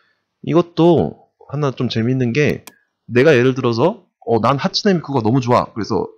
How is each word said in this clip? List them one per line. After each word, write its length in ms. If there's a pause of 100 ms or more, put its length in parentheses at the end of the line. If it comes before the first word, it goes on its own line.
(440)
이것도 880 (180)
하나 240
좀 180
재밌는 420
게, 320 (420)
내가 300
예를 200
들어서 500 (200)
어, 140
난 180
하츠네 380
미쿠가 260
너무 200
좋아. 320
그래서 340 (100)